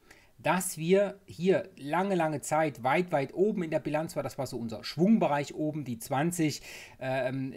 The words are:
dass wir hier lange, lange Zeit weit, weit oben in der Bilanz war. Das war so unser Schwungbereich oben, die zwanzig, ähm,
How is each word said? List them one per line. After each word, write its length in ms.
dass 400
wir 480
hier 520
lange, 380
lange 260
Zeit 420
weit, 300
weit 200
oben 300
in 80
der 80
Bilanz 380
war. 60
Das 140
war 80
so 120
unser 260
Schwungbereich 720
oben, 300
die 120
zwanzig, 640
ähm, 580